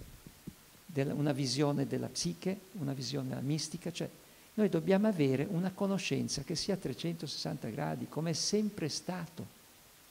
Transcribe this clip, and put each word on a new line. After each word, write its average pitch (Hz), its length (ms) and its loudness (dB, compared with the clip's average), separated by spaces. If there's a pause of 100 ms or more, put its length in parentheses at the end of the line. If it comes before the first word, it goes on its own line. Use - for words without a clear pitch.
(840)
della, 143 280 0
una 147 180 2
visione 139 540 2
della 123 220 -2
psiche, 180 540 -4 (120)
una 139 200 -2
visione 131 360 -4
della 127 120 -4
mistica, 156 500 -2
cioè 151 180 -4 (460)
noi 214 140 4
dobbiamo 190 380 4
avere 139 420 4
una 185 220 2
conoscenza 160 720 0
che 170 120 -4
sia 190 200 0
a - 20 0
trecentosessanta 160 920 -4
gradi, 151 380 -2
come 170 240 -2
è - 20 2
sempre 202 560 0
stato. - 560 -6 (640)